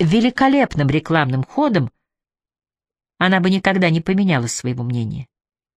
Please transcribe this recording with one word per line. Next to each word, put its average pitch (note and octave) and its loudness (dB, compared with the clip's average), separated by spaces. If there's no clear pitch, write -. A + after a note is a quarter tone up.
великолепным A#3 2
рекламным C#3+ 0
ходом, G#3+ -2
она F#3 2
бы F#3 2
никогда F#3+ 0
не E3 0
поменяла F#3 0
своего B2 -6
мнения. A#2+ -6